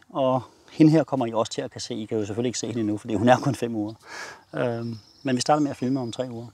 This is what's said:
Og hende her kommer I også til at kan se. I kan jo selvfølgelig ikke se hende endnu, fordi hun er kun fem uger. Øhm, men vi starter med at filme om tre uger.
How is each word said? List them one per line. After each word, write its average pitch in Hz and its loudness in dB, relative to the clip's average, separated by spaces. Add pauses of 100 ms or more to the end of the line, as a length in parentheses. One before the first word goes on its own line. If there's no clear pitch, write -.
(120)
Og 131 0 (300)
hende 156 8
her 160 6
kommer 131 -2
I 113 -6
også 113 0
til 139 -6
at 127 -10
kan - -14
se. - -8
I 110 -6
kan 113 -2
jo 104 -2
selvfølgelig 117 -2
ikke 113 -4
se 117 -6
hende 113 -4
endnu, 107 0
fordi 113 -4
hun 107 4
er 123 10
kun 131 0
fem 117 -4
uger. 107 -4 (600)
Øhm, 117 -4 (240)
men 131 0
vi 123 -2
starter 151 2
med 143 0
at 123 -10
filme 131 -2
om 117 -6
tre 127 -6
uger. 117 -12